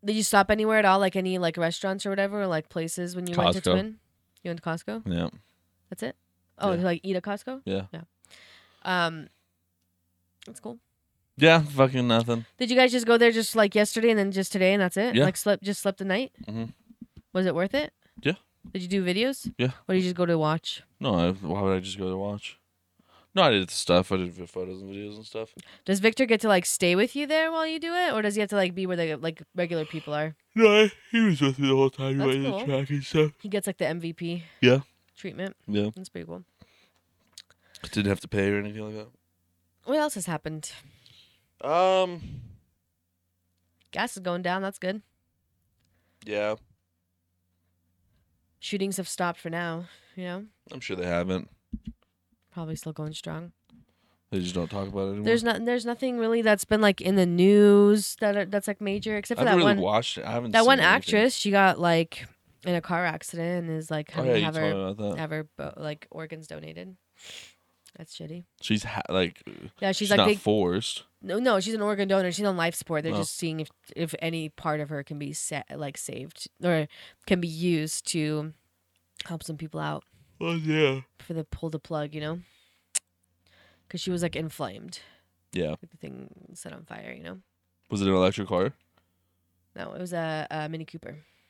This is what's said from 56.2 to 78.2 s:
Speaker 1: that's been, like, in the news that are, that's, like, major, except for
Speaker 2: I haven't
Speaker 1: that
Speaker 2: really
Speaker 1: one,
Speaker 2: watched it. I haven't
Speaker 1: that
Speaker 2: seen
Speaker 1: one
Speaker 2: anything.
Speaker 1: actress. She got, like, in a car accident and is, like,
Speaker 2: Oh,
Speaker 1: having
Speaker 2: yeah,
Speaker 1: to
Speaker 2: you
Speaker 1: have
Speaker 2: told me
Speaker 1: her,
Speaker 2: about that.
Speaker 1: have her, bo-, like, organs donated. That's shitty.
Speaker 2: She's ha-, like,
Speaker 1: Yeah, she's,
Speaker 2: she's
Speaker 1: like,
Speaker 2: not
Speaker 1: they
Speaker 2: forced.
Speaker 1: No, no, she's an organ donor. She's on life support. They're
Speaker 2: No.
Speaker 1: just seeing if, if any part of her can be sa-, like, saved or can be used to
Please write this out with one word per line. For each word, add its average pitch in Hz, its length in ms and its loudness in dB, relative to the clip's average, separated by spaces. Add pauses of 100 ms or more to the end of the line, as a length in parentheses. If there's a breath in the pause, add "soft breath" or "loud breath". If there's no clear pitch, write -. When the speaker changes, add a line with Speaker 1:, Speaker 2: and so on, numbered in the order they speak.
Speaker 1:
that's 214 220 2
been, 214 160 2
like, 208 200 4
in 190 140 0
the 185 120 6
news 202 960 8
that 202 160 0
are, 202 100 0
that's, 196 200 -4
like, 202 140 -6
major, 208 360 -4
except 208 240 -6
for 247 60 4
Speaker 2:
I 233 40 6
haven't 180 100 8
Speaker 1:
that 165 60 6
Speaker 2:
really 101 160 6
Speaker 1:
one, - 20 0
Speaker 2:
watched 107 340 0
it. - 60 -8
I 107 80 -6
haven't 120 200 -2
Speaker 1:
that 226 80 8
Speaker 2:
seen 226 60 8
Speaker 1:
one 269 140 8
Speaker 2:
anything. 175 140 8
Speaker 1:
actress. 233 420 2
She - 140 -2
got, 196 280 6
like, 170 480 0 (380)
in 180 100 -2
a 170 60 0
car 175 240 -4
accident 170 640 -6
and 160 100 -4
is, 160 120 -10
like, 151 220 -6
Speaker 2:
Oh, - 100 -8
Speaker 1:
having 131 80 0
Speaker 2:
yeah, 120 40 4
Speaker 1:
to 110 60 4
Speaker 2:
you - 60 0
Speaker 1:
have 156 80 -4
Speaker 2:
told 160 100 -2
me - 60 0
Speaker 1:
her, 98 180 -4
Speaker 2:
about 101 80 -6 (180)
that. - 60 -8
Speaker 1:
have 156 100 -6
her, 156 160 -8 (100)
bo-, 143 200 -10
like, 151 340 -12
organs 160 380 -14
donated. 180 480 -16 (1000 loud breath)
That's - 220 -20
shitty. 170 260 -14 (160)
Speaker 2:
She's 107 240 0
ha-, - 240 -6
like, 90 340 0 (380)
Speaker 1:
Yeah, 196 120 0
she's, 185 60 -2
Speaker 2:
she's 202 120 -2
Speaker 1:
like, 208 80 6
Speaker 2:
not 202 80 6
Speaker 1:
they 214 80 6
Speaker 2:
forced. 190 720 0 (180)
Speaker 1:
No, 190 160 -4
no, 233 220 2
she's 214 140 -4
an 220 80 -4
organ 202 260 0
donor. 190 220 2
She's 180 140 -4
on 190 120 0
life 170 180 0
support. 156 280 -4
They're 160 100 -4
Speaker 2:
No. 107 60 0
Speaker 1:
just - 180 -4
seeing 160 240 -4
if, 151 80 -6 (260)
if 160 260 -4
any 165 280 -4
part 151 320 -4
of 147 100 -6
her 147 120 -6
can 147 160 -10
be 143 140 -8
sa-, 156 300 -8 (120)
like, 143 240 -10
saved - 500 -12 (160)
or 160 240 0 (380 loud breath)
can 180 140 2
be 170 80 -4
used 160 600 -2
to 151 440 -2 (760)